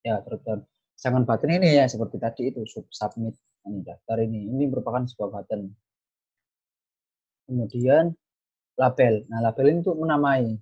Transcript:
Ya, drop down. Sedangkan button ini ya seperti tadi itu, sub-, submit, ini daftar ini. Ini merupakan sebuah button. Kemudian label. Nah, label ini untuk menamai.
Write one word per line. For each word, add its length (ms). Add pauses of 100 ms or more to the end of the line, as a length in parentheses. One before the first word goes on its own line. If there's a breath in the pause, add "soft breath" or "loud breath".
Ya, 240
drop 200
down. 200 (320)
Sedangkan 320
button 240
ini 240
ya 80
seperti 320
tadi 320
itu, 160
sub-, 240
submit, 480 (320)
ini 160
daftar 400
ini. 240
Ini 240
merupakan 320
sebuah 240
button. 400 (1800)
Kemudian 720 (640)
label. 340 (140)
Nah, 160
label 240
ini 160
untuk 160
menamai. 600